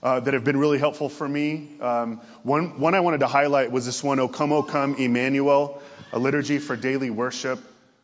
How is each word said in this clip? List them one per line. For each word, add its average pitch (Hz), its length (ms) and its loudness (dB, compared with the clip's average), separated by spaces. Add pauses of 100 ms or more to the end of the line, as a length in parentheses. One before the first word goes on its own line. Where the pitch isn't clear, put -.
uh, 127 160 2
that 131 140 0
have 127 100 0
been 139 140 2
really 147 220 4
helpful 147 280 0
for - 180 -8
me. 147 440 -4 (100)
Um, 117 400 -2 (240)
one, 143 380 -2
one 160 120 2
I 196 60 4
wanted 170 220 2
to 131 60 2
highlight 139 440 2
was 127 140 -2
this 123 180 -6
one, 139 160 2
O 131 80 2
Come, 147 240 0
O 147 100 4
Come, 143 340 0
Emmanuel, 139 880 2 (300)
a 117 80 -2
liturgy 139 400 0
for 131 160 -4
daily 131 340 -2
worship. 123 480 -4 (460)